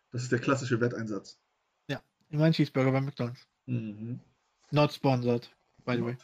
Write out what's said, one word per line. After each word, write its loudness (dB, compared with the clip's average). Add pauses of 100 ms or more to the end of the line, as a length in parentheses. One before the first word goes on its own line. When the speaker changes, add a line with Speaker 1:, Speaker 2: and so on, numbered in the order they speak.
(120)
Speaker 1:
Das -8
ist -4
der 2
klassische 0
Wetteinsatz. -6 (500)
Speaker 2:
Ja, -6 (280)
ich -6
meine 6
Cheeseburger 2
bei 2
McDonald's. -6 (220)
Speaker 1:
Mhm. -6 (520)
Speaker 2:
Not 4
sponsored, 0 (380)
by -2
the 0
way. -4